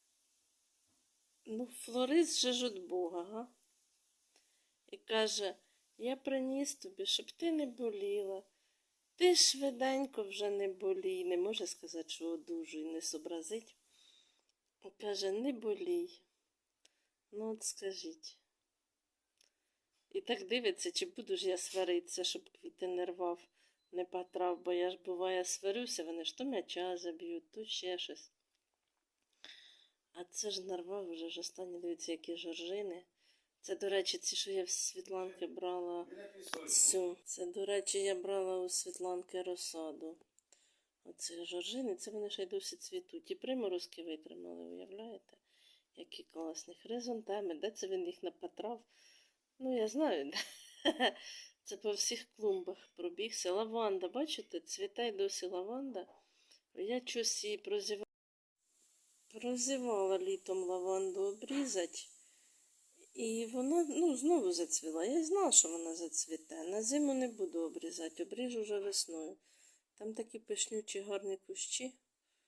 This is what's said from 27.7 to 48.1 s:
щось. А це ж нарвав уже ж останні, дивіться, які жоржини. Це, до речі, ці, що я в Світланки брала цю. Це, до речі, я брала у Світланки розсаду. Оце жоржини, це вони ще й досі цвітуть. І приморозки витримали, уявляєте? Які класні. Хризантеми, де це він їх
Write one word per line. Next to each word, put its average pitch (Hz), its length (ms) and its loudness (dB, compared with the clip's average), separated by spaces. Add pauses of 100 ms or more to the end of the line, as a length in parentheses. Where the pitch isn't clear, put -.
щось. - 340 -8 (1800)
А 175 120 -10
це - 260 -4
ж 190 120 -4
нарвав 185 480 -4
уже 165 200 -6
ж 165 100 -6
останні, 180 380 -8
дивіться, 170 340 -4
які 165 240 -6
жоржини. 175 680 -6 (560)
Це, 190 160 -4
до 196 120 -2
речі, 190 300 2
ці, - 180 -2
що - 140 0
я 190 140 2
в 175 40 -6
Світланки 185 760 -2
брала 175 600 -2 (640)
цю. 180 560 6
Це, - 220 -6
до 196 200 -2
речі, 196 320 2
я 196 160 2
брала 185 440 0
у 185 100 0
Світланки 180 720 -2
розсаду. 160 760 -6 (880)
Оце 170 400 -8
жоржини, 185 520 -2
це - 140 -8
вони 208 200 -4
ще 196 120 -4
й 185 40 -2
досі 190 300 -4
цвітуть. - 540 -8
І 190 40 -4
приморозки 196 680 -2
витримали, 170 640 -8
уявляєте? 190 720 -12 (600)
Які - 260 -14
класні. 165 520 -8
Хризантеми, 220 800 -4
де 185 160 -4
це 214 180 -6
він 185 180 0
їх 175 160 -6